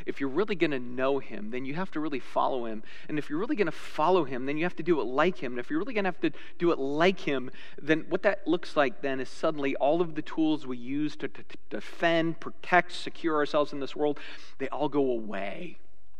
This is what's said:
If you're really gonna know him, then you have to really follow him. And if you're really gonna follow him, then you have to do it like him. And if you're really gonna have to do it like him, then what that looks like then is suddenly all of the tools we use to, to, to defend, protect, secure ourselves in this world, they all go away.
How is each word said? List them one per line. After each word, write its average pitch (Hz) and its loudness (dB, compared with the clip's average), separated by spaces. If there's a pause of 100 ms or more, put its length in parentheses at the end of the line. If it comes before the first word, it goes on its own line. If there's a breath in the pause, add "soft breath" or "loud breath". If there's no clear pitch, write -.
If - -2
you're 139 -2
really 202 0
gonna 156 2
know 127 0
him, 107 -4
then 127 -4
you 135 -4
have 190 -4
to 156 -2
really 147 -2
follow 131 0
him. 110 -4 (260 loud breath)
And 151 -2
if 147 -2
you're 147 -2
really 240 -2
gonna 196 2
follow 165 2
him, 127 -2
then 147 0
you 156 0
have 180 -2
to - -2
do 160 2
it 113 0
like 143 2
him. 123 -4
And 123 -2
if 120 -6
you're 147 0
really 214 -2
gonna 202 0
have 175 -2
to 165 2 (260 loud breath)
do 170 4
it 143 2
like 151 2
him, 131 -2 (260 loud breath)
then 156 2
what 160 0
that - 2
looks 175 0
like 139 2
then 135 0
is 127 -2
suddenly 143 0
all 147 4
of 165 0
the 151 -2
tools 156 0
we 127 -2
use 143 -2
to, 135 -2
to, - -4
to - -4 (100)
defend, 165 0
protect, - 2
secure 160 -2
ourselves 147 2
in 143 -2
this 131 -2
world, 147 0 (380 loud breath)
they - -2
all 139 0
go 139 2
away. 117 -2 (420)